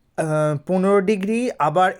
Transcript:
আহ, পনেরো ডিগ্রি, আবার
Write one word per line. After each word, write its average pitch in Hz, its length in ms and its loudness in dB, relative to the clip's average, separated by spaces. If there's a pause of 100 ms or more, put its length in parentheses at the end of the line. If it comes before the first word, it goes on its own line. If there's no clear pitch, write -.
(180)
আহ, 156 360 0 (100)
পনেরো 190 360 2
ডিগ্রি, 202 400 -2 (180)
আবার 175 420 2